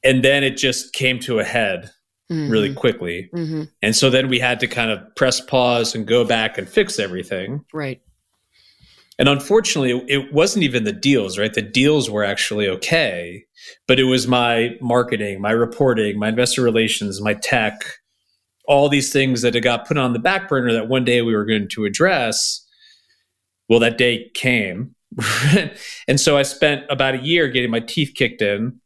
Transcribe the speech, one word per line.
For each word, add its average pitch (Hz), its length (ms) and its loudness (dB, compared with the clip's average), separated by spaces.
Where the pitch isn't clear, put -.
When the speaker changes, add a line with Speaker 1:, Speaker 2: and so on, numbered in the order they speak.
Speaker 1:
And 131 220 4
then 139 180 4
it 135 140 -2
just - 380 -2
came 127 260 -2
to 117 180 -2
a 98 60 0
head 98 460 -2
Speaker 2:
Mm-hmm. 156 220 -4
Speaker 1:
really 107 240 0
quickly. 90 580 -4
Speaker 2:
Mm-hmm. 160 300 -6
Speaker 1:
And 220 120 0
so 135 160 2
then 131 180 2
we 127 120 0
had 123 180 0
to 123 80 -4
kind 117 240 -4
of 104 80 -4
press 131 260 0
pause 120 540 0
and 110 140 -8
go 120 160 4
back 110 340 -2
and 95 100 -10
fix - 300 0
everything. 95 760 -6
Speaker 2:
Right. 143 280 -8
Speaker 1:
And 139 120 2
unfortunately, 143 640 2
it 139 240 -2
wasn't 175 320 2
even 123 180 0
the 104 100 -2
deals, 104 460 0
right? 107 160 -2
The 113 80 -2
deals 131 480 0
were 104 140 -2
actually 101 440 -2
okay, 92 760 -4
but 127 140 4
it 131 40 4
was 127 220 2
my 120 440 2
marketing, 117 600 -2
my 107 120 -2
reporting, 113 680 0
my 107 100 -2
investor 120 340 0
relations, 107 600 0
my 107 120 0
tech, 107 500 -2
all 143 240 4
these 139 240 0
things 131 300 2
that 120 120 2
had 120 80 0
got 120 240 0
put 151 100 -2
on 127 160 0
the 120 60 -2
back 190 300 -2
burner 123 240 0
that 113 160 -2
one 127 160 2
day 123 180 2
we 117 100 0
were 104 140 0
going 107 220 0
to 107 160 -6
address. 123 760 0
Well, 117 100 6
that 117 200 2
day 120 360 2
came. 113 640 -2
<laughs> 127 540 2
And 139 120 2
so 147 160 4
I 139 60 4
spent 143 480 0
about 135 240 0
a 131 40 -4
year 160 300 2
getting 123 220 0
my 117 100 0
teeth 139 360 -4
kicked - 260 0
in 107 440 -2